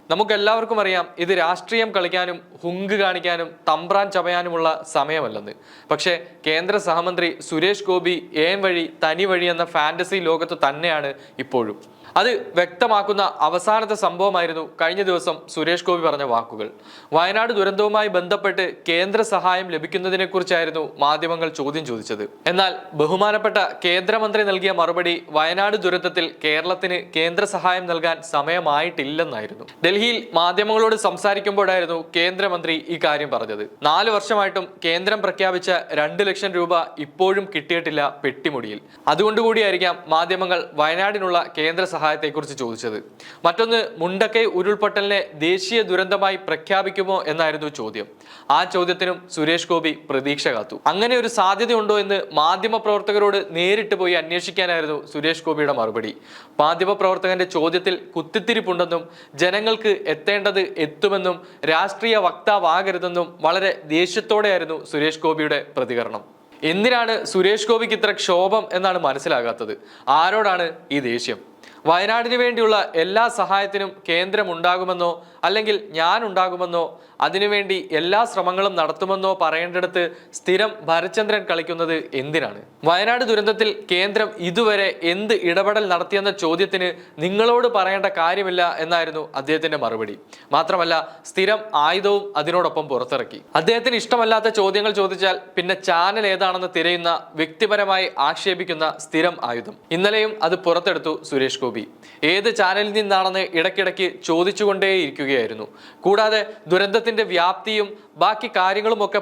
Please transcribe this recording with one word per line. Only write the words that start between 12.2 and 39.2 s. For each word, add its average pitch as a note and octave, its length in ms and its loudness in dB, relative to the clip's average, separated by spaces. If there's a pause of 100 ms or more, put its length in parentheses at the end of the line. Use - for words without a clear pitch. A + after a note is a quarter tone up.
വ്യക്തമാക്കുന്ന G3+ 680 2 (220)
അവസാനത്തെ G#3+ 580 0
സംഭവമായിരുന്നു F3 580 0 (200)
കഴിഞ്ഞ F3+ 260 0
ദിവസം E3+ 280 0 (180)
സുരേഷ് E3+ 340 0
ഗോപി F3 180 2
പറഞ്ഞ C#3+ 280 0
വാക്കുകൾ. A2+ 340 -4 (480)
വയനാട് G3+ 420 2
ദുരന്തവുമായി G#3 600 2
ബന്ധപ്പെട്ട് G3 480 0 (240)
കേന്ദ്ര F#3+ 320 2 (100)
സഹായം F#3 420 0
ലഭിക്കുന്നതിനെക്കുറിച്ചായിരുന്നു F3+ 1080 -2 (200)
മാധ്യമങ്ങൾ D#3+ 540 0
ചോദ്യം D3 320 -4
ചോദിച്ചത്. A2 340 -6 (280)
എന്നാൽ F#3 200 4 (280)
ബഹുമാനപ്പെട്ട G3+ 580 2 (280)
കേന്ദ്രമന്ത്രി G#3 640 2
നൽകിയ F#3+ 300 0
മറുപടി E3+ 360 0 (220)
വയനാട് F#3 380 2 (100)
ദുരന്തത്തിൽ F3 420 0 (180)
കേരളത്തിന് F3 540 -2 (180)
കേന്ദ്ര E3+ 260 0 (120)
സഹായം F3+ 360 0
നൽകാൻ E3 300 -2 (120)
സമയമായിട്ടില്ലെന്നായിരുന്നു. D3+ 1300 -2 (180)
ഡൽഹിയിൽ G#3+ 340 2 (200)
മാധ്യമങ്ങളോട് G#3+ 560 2 (120)
സംസാരിക്കുമ്പോഴായിരുന്നു F#3+ 920 0 (180)
കേന്ദ്രമന്ത്രി F3 600 0 (180)
ഈ D3+ 100 -8
കാര്യം D3 300 0
പറഞ്ഞത്. G#2+ 300 -4 (240)
നാല് G3 280 4
വർഷമായിട്ടും G3 500 0 (200)
കേന്ദ്രം F#3+ 400 0
പ്രഖ്യാപിച്ച F#3 440 0 (300)
രണ്ട് E3+ 280 -2
ലക്ഷം G3 300 -4
രൂപ E3+ 220 2 (260)
ഇപ്പോഴും F#3+ 480 0
കിട്ടിയിട്ടില്ല D#3 460 -2 (220)
പെട്ടിമുടിയിൽ. B2+ 580 -6 (320)
അതുകൊണ്ടുകൂടിയായിരിക്കാം G#3 840 2 (180)